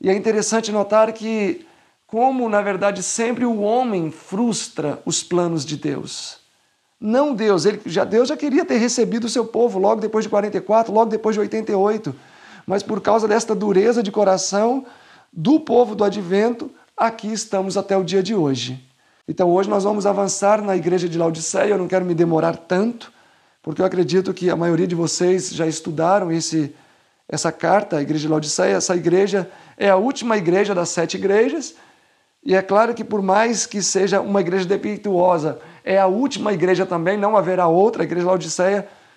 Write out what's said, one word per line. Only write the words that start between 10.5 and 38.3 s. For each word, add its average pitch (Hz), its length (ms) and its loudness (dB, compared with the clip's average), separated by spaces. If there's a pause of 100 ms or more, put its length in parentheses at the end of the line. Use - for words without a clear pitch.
e - 40 -4
quatro, 220 300 2
logo 220 180 4
depois 220 240 0
de 202 60 -2
oitenta 214 320 -4
e 202 40 0
oito, 202 380 0 (540)
mas 190 160 -2
por 202 160 -4
causa 214 280 2
desta 220 280 0
dureza 208 480 2
de 196 80 -6
coração 208 760 0 (460)
do 254 300 2
povo 233 340 2
do 208 80 0
advento, 202 680 0 (280)
aqui 226 340 -2
estamos 190 460 -4
até 196 180 0
o 190 80 2
dia 185 180 0
de 196 140 -2
hoje. 131 480 -2 (440)
Então 175 220 0
hoje 190 200 2
nós 196 160 0
vamos 208 200 0
avançar 202 560 2
na 202 140 -2
igreja 175 320 0
de 165 100 -6
Laodiceia, 165 520 0
eu 202 80 2
não 180 100 -4
quero 185 160 0
me 175 100 -2
demorar 165 440 2
tanto, 226 560 -2 (480)
porque 156 200 -6
eu 185 40 4
acredito 185 480 0
que 175 160 -2
a 165 60 2
maioria 170 320 2
de 175 80 -4
vocês 180 560 0
já 165 140 -4
estudaram 165 680 0
esse, 160 440 -2 (540)
essa 156 220 -2
carta, 180 460 0
a 143 40 0
igreja 147 220 -2
de 156 40 -4
Laodiceia. 156 480 0
Essa 180 200 0
igreja 180 540 2 (280)
é 202 120 2
a 190 60 6
última 233 400 0
igreja 196 400 2
das 175 140 -2
sete 170 260 -2
igrejas, 220 600 0 (680)
e 185 120 2
é 190 60 4
claro 208 320 2
que 220 100 -8
por 208 180 -4
mais 202 440 2
que 202 160 -6
seja 190 400 0
uma 202 200 0
igreja 180 240 -2
defeituosa, 180 960 0 (240)
é 190 160 2
a 190 80 6
última 214 460 -2
igreja 185 320 0
também, 180 320 -2
não 208 180 2
haverá 180 320 2
outra. 190 340 2
A 170 40 -2
igreja 165 160 -4
de 175 60 0
Laodiceia 185 600 0 (300)